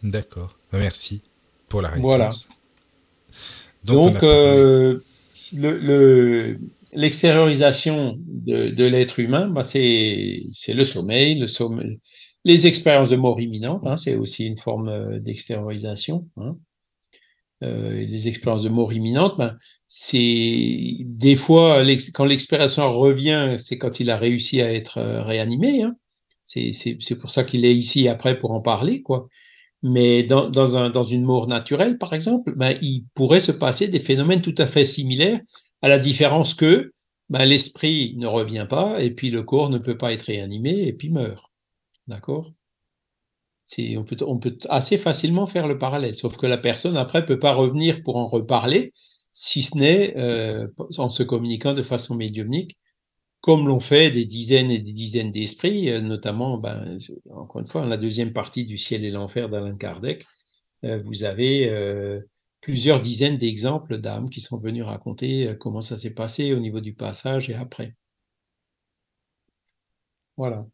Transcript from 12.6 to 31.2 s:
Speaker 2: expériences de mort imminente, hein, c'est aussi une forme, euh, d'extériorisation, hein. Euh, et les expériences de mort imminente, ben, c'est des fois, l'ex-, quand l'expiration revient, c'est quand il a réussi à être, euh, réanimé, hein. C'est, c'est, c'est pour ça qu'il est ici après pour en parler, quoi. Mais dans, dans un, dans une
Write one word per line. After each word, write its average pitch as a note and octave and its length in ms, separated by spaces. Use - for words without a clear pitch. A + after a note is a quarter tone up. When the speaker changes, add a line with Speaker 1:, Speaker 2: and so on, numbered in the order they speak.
Speaker 2:
expériences C#3 440
de B2+ 60
mort B2 240
imminente, A#2 460
hein, C3+ 100
c'est B2+ 200
aussi A2 300
une A2 120
forme, A2+ 300
euh, G#2+ 300
d'extériorisation, G#2+ 1200
hein. B2 200
Euh, A2 380
et G#2+ 60
les A2 200
expériences A2+ 360
de A2 80
mort A2+ 200
imminente, A#2+ 460
ben, A2+ 180
c'est A#2+ 1120
des B2+ 360
fois, D#3+ 460
l'ex-, C3+ 280
quand - 140
l'expiration C#3 680
revient, C3+ 680
c'est B2 180
quand B2 240
il A#2+ 80
a A2+ 80
réussi A#2+ 460
à A#2 100
être, A2 240
euh, A2+ 260
réanimé, A#2+ 600
hein. A#3 120
C'est, A#2+ 300
c'est, A#2 280
c'est A#2+ 180
pour - 100
ça B2+ 160
qu'il B2 220
est B2 80
ici B2 340
après A#2+ 300
pour A2 140
en A2 100
parler, B2+ 400
quoi. - 260
Mais A#2+ 400
dans, C3 280
dans C3 260
un, B2 140
dans B2 140
une B2 180